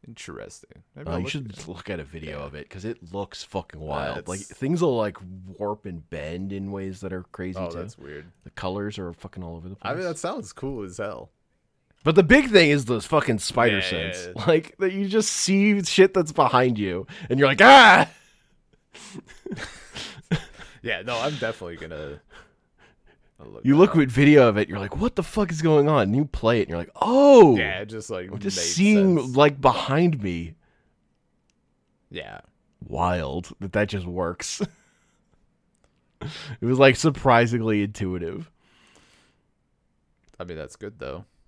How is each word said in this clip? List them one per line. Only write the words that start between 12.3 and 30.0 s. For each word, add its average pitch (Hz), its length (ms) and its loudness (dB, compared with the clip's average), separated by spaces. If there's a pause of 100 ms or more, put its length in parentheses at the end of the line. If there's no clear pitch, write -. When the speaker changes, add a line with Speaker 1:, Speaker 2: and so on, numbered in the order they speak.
Speaker 2:
thing 175 180 6
is 143 160 2
those 110 220 -4
fucking 139 320 0
spider 113 400 0
Speaker 1:
Yeah, 92 40 -4
yeah, 92 300 -6
Speaker 2:
sense. 90 140 -12 (100)
Speaker 1:
yeah. 107 80 -8
Speaker 2:
<laughs> - 20 -2
Like, 165 300 0
that 185 160 -4
you 196 140 -4
just 214 240 -2
see 202 500 0
shit 190 320 4
that's 160 180 0
behind 127 460 2
you, 95 300 -6 (240)
and 131 80 -2
you're 139 80 4
like, 135 160 2
"Ah!" 226 440 10 (880)
<laughs> - 260 -20 (1600)
Speaker 1:
Yeah, 104 180 -6
no, 120 160 -6
I'm 143 220 -6
definitely 98 380 -8
gonna, 76 440 -14 (1160)
I'll - 80 -20
look 53 180 -10
Speaker 2:
You 135 80 4
Speaker 1:
that 147 60 4
Speaker 2:
look 180 160 8
Speaker 1:
up. - 80 6
Speaker 2:
at 131 60 -2
video 139 380 6
of 107 80 2
it, 104 140 -2
you're 98 80 -8
like, 98 200 -10
"What 220 180 -2
the 185 80 -4
fuck 202 260 -4
is 160 140 -8
going 151 260 4
on?" 143 140 2
And 101 120 0
you 147 100 0
play 117 340 0
it, 98 40 0
and - 60 -6
you're 85 80 -6
like, 85 140 -10 (100)
"Oh!" 240 560 8
Speaker 1:
Yeah, 98 220 -4
it 104 80 -10
just, 110 240 -12
like, 92 200 -10
Speaker 2:
I'm - 60 -12
just 190 200 -6
Speaker 1:
made 87 80 -4
Speaker 2:
seeing, 190 520 4
Speaker 1:
sense. 127 180 -2
Speaker 2:
like, 139 240 4
behind 139 600 0